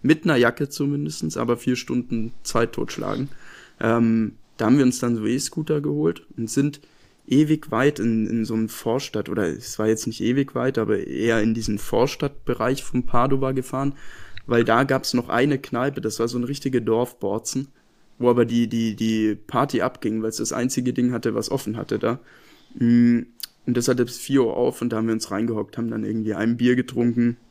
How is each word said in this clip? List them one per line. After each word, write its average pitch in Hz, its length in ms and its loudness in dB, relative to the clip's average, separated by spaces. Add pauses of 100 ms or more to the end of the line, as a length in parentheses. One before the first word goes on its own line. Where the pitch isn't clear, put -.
mit 156 240 2
einer 160 100 4
Jacke 120 340 2
zumindestens, 147 680 -4
aber 120 200 0
vier 123 180 0
Stunden 120 560 -4 (120)
Zeit 117 300 0
totschlagen. - 560 -4 (500)
Ähm, 113 540 2 (240)
da 113 100 0
haben 127 100 6
wir 135 80 6
uns 120 140 0
dann 120 160 0
so 107 100 -4
E-Scooter 147 560 -2
geholt 147 440 -2 (120)
und 113 120 -4
sind 143 320 0 (460)
ewig 151 440 2
weit 135 280 2
in, 113 280 0
in 113 180 -2
so 113 80 -4
einem 110 160 0
Vorstadt, 113 600 -4
oder 95 180 0
es - 320 -6
war 110 80 2
jetzt 110 200 0
nicht 110 140 -8
ewig 131 340 0
weit, 127 220 0
aber 104 280 0
eher 110 360 0
in 113 120 2
diesen 107 240 -2
Vorstadtbereich 131 1040 -2
von 123 220 -2
Padova 131 460 4
gefahren, 135 420 -2 (520)
weil 117 180 4
da 113 200 4
gab's 135 300 0
noch 120 160 -2
eine 135 300 2
Kneipe, 135 400 -4
das 107 200 -4
war 117 80 2
so 123 100 -4
eine 120 100 -4
richtige 131 340 -2
Dorfborzen, 113 840 -2 (500)
wo 123 120 4
aber 120 160 6
die, 117 220 2
die, 113 280 -2
die 110 400 2
Party 123 460 -2
abging, 110 400 -2
weil 110 80 -2
es - 80 -8
das 113 160 -4
einzige 123 400 -2
Ding 123 180 0
hatte, 117 240 -2
was 110 160 -4
offen 110 240 -4
hatte 104 240 -4
da. 117 200 -2 (560)
Mm, 120 480 6 (420)
und 120 100 0
das 120 140 0
hatte 123 160 2
bis - 120 -12
vier 135 280 2
Uhr 104 100 0
auf 127 260 0
und 120 80 -2
da 113 80 -2
haben 113 100 0
wir 113 60 0
uns 110 160 -6
reingehockt, 107 480 -4
haben 117 140 -4
dann 107 140 -4
irgendwie 107 280 -2
ein 110 220 0
Bier 120 220 4
getrunken 120 580 0 (160)